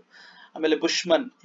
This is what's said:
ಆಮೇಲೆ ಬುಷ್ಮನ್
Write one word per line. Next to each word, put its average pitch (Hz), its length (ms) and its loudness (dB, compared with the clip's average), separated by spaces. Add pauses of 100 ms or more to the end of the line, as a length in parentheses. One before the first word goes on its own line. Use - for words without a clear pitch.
(560)
ಆಮೇಲೆ 156 200 2
ಬುಷ್ಮನ್ 151 560 0 (140)